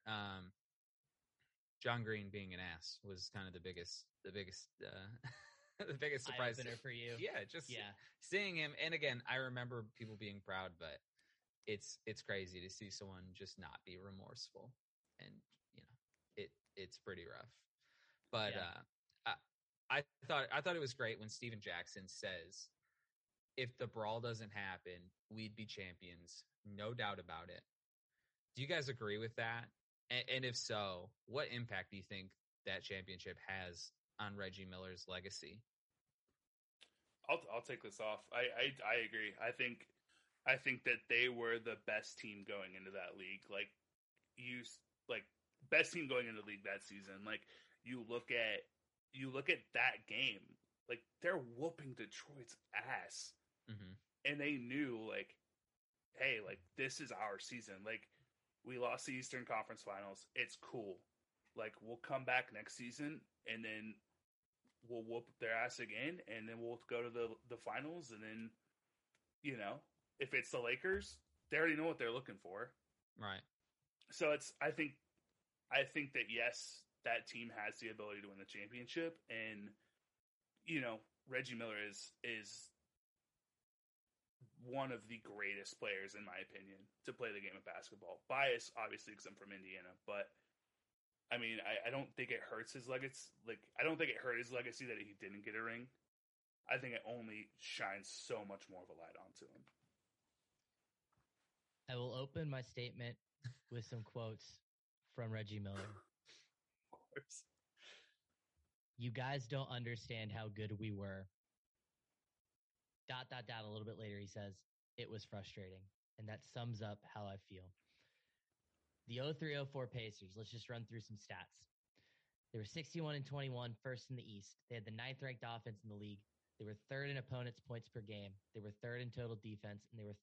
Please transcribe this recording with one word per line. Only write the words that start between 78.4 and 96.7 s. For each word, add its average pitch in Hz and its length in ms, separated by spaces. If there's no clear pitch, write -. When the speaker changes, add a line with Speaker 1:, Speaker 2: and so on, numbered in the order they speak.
Speaker 3:
championship, 123 720
and, 110 380
you 160 140
know, 113 180
Reggie 127 260
Miller 113 220
is, - 240
is 110 480
one 131 280
of 107 160
the 113 120
greatest 101 580
players, 101 380
in 104 80
my 92 160
opinion, 98 400
to 131 80
play 120 200
the 101 80
game 98 160
of 92 80
basketball. 90 640
Bias, 131 480
obviously, 107 380
'cause 95 120
I'm 98 100
from 101 160
Indiana, 95 400
but, 101 260
I 120 80
mean, 113 220
I, 101 280
I - 20
don't 135 260
think 127 140
it 117 100
hurts 110 320
his 127 160
legacy. 131 420
Like, 113 140
I 123 40
don't 160 160
think 156 120
it 110 80
hurt 123 200
his 120 140
legacy 123 340
that 110 120
he 104 220
didn't 101 240
get 110 100
a 113 80
ring. 117 260
I 127 100